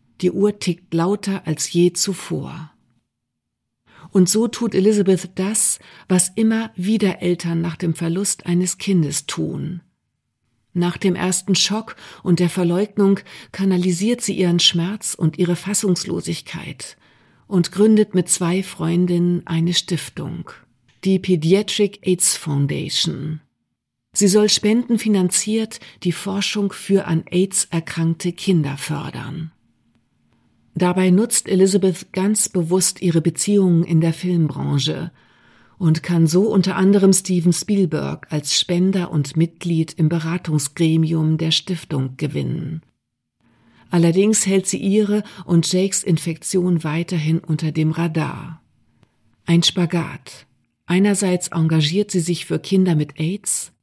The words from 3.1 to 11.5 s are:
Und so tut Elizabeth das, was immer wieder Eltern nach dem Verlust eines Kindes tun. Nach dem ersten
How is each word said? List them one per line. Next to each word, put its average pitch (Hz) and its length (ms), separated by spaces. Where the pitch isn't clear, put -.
Und 185 180
so 226 180
tut 226 280
Elizabeth 190 600
das, 202 440
was 277 280
immer 220 400
wieder 196 480
Eltern 170 380
nach 170 160
dem 165 180
Verlust 170 500
eines 175 320
Kindes 160 480
tun. 156 560
Nach 175 220
dem 185 180
ersten 185 400